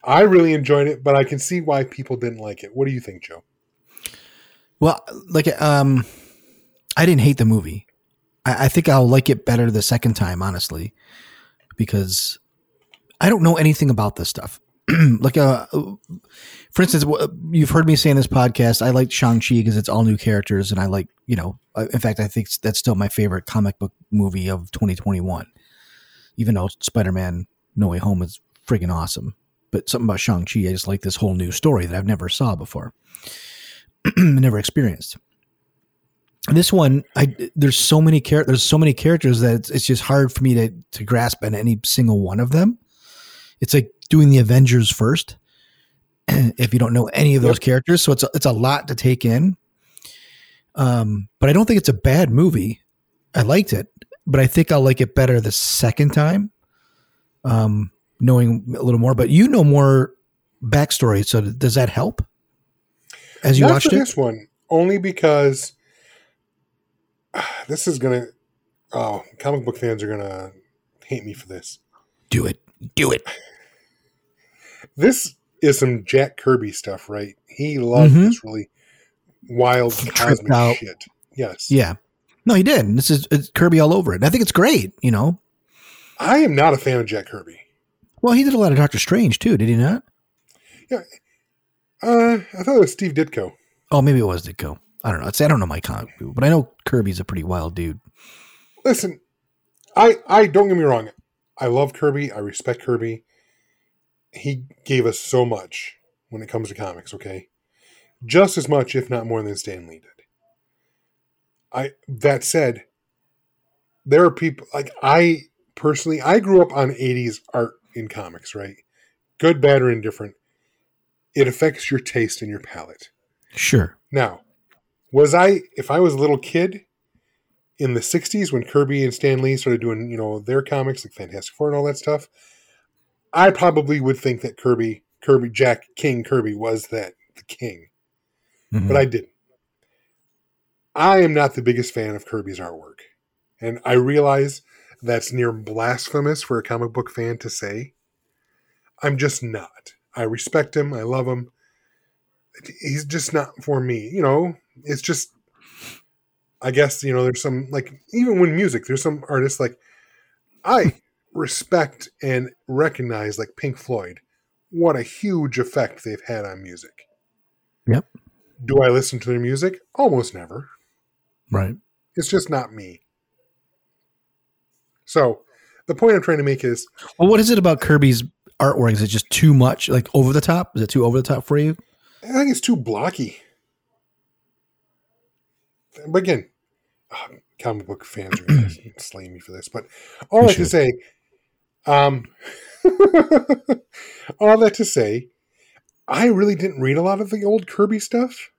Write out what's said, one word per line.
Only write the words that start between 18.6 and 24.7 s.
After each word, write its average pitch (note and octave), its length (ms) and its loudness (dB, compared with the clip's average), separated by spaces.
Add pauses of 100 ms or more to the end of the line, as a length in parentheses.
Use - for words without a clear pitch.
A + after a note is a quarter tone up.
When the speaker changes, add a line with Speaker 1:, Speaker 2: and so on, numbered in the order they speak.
Speaker 2:
I B2+ 100 0
like C3 200 0
Shang-Chi A#2 520 0
'cause G#2+ 120 0
it's G#2+ 140 -2
all A2+ 140 0
new A2 120 2
characters, G2+ 560 -2
and F#2+ 80 -2
I F#2+ 60 -2
like, F#2+ 240 -4 (160)
you A#2+ 100 -2
know, F2+ 240 -8 (160)
uh, A2 160 -6
in B2 80 -2
fact, A2 220 -4
I G#2 80 -2
think A2 180 -6
s-, - 100 -10
that's - 220 -4
still A#2 160 -2
my G2+ 140 -2
favorite F#2+ 360 -4
comic G2+ 340 -2
book G2 120 -8 (200)
movie F#2+ 380 -2
of F2+ 220 -8